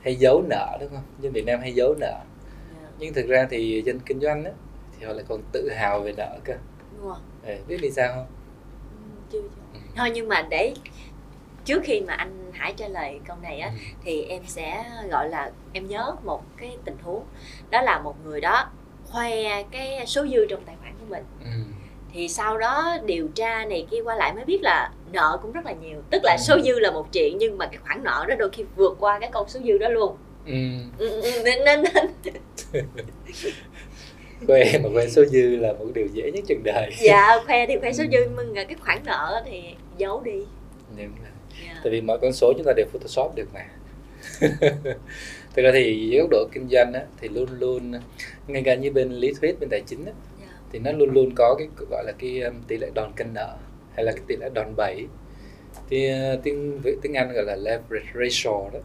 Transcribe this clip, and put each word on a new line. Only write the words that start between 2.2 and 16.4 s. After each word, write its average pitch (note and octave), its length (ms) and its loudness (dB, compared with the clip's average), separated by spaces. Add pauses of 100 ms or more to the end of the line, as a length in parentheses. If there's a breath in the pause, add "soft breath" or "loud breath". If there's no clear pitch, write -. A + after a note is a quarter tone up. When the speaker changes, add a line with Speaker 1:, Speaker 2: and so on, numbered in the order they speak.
Speaker 2:
Dạ. - 60 -18 (100)
Speaker 1:
Nhưng - 160 -10
thực B2 140 0
ra B2+ 220 6
thì A2+ 360 0
dân B2+ 200 -2
kinh C3 140 -4
doanh D3+ 240 0
á, F#3+ 60 -8 (500)
thì A2 60 -12
họ A2 60 -8
lại G#2+ 160 -10
còn A2 140 -6 (100)
tự - 240 -2
hào G#2 240 0
về G2+ 160 -6
nợ - 280 -8
cơ. B2+ 80 -8 (440)
Speaker 2:
Đúng G3+ 120 -12
rồi. F3+ 80 -12 (300)
Speaker 1:
Ừ, G#2 80 -8 (140)
biết F3 140 -8
vì C#3 80 0
sao C3 240 0
không? B2+ 120 -10 (800)
Speaker 2:
Ừ, - 60 -18 (220)
chưa, G#4+ 80 -4
chưa. - 220 -14 (120)
Speaker 1:
Ừ. - 40 -18 (180)
Speaker 2:
Thôi A#3+ 180 -2
nhưng A3+ 140 -6
mà E3 220 2
để, G#3+ 240 0 (920 loud breath)
trước D4 200 2
khi A#3 160 0
mà F3 140 -6
anh F#3 380 -8
Hải F3+ 240 -6
trả G#3+ 120 -10
lời D3 300 -8 (100)
câu F3 140 -12
này D#3 180 -12
á, F#3 80 -8
Speaker 1:
Ừ. - 60 -8 (300 loud breath)
Speaker 2:
thì D#3 180 -4
em F3+ 240 -10
sẽ E3+ 380 -10 (260)
gọi D3 180 -2
là, D3+ 220 -6 (220)
em F#3+ 160 -8
nhớ A3+ 260 -6 (100)
một D#3 180 -6 (140)